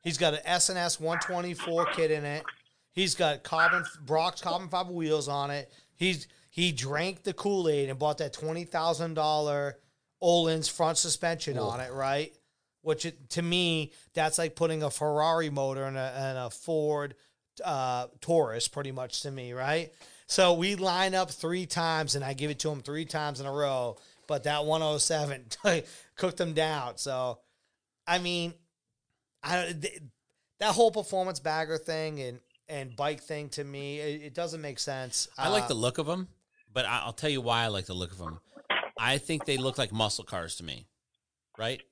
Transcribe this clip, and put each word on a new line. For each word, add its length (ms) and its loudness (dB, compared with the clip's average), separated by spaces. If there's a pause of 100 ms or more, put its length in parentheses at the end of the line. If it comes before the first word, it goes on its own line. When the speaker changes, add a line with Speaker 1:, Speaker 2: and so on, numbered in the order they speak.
Speaker 1:
He's 180 -4
got 160 4
an 100 -4
S 260 4
and 80 -2
S 200 0
one 220 0
twenty-four 640 0
kit 240 2
in 140 2
it. 200 -4 (480)
He's 240 2
got 260 2
carbon, 420 4 (200)
Brock's 360 2
carbon 280 -2
fiber 240 -2
wheels 340 0
on 240 -2
it. 220 -6 (240)
He's, 320 0 (220)
he 200 2
drank 540 -2
the 80 -2
Kool-Aid 560 2
and 100 -6
bought 200 2
that 140 -4
twenty 320 -6
thousand 500 0
dollar 640 0 (440)
Öhlins 480 4
front 280 2
suspension 600 0
Speaker 2:
Ooh. 40 0
Speaker 1:
on 180 -2
it, 120 -8
right? 400 0 (500)
Which, 240 0
it, 240 -10
to 120 0
me, 500 2 (200)
that's 260 2
like 160 0
putting 300 2
a 60 0
Ferrari 600 2
motor 360 -2
in 100 -4
a, 340 -4
in 60 -4
a 140 -6
Ford, 640 0 (500)
uh, 440 0 (120)
Taurus, 480 4
pretty 240 -6
much, 300 -6
to 80 -6
me, 240 -8
right? 380 -2 (340)
So 280 6
we 220 2
line 380 2
up 160 2
three 360 -2
times, 480 0
and 100 -2
I 100 -4
give 160 -2
it 100 -6
to 100 0
him 100 -6
three 260 -6
times 340 -4
in 60 -6
a 60 -4
row, 440 0 (320)
but 160 -2
that 220 2
one 160 2
oh 160 2
seven 480 0 (180)
<laughs> 180 4 (340)
cooked 240 -2
him 140 0
down. 440 0
So, 420 -4 (680)
I 140 4
mean, 340 -2 (880)
I 220 0
don't, 180 -6
th-, 180 -6 (600)
that 140 4
whole 180 8
performance 480 -2
bagger 360 0
thing 440 -4
and, 180 -8 (280)
and 300 -10
bike 260 -2
thing 280 -8
to 120 -8
me, 380 -8
it, 220 -6
it 120 -14
doesn't 280 -6
make 160 -10
sense. 580 -4
Speaker 2:
I 140 0
like 140 2
Speaker 1:
Uh, 40 -4
Speaker 2:
the 60 2
look 240 0
of 100 -2
'em, 200 -4 (440)
but 140 0
I, 180 0
I'll 80 -6
tell 160 -4
you 140 0
why 220 2
I 20 2
like 180 -2
the 80 -10
look 200 -4
of 100 -14
'em. 180 -10 (580)
I 200 2
think 260 -4
they 140 2
look 180 0
like 160 -2
muscle 320 0
cars 320 -6
to 80 -12
me, 220 -10 (720)
right? 340 -4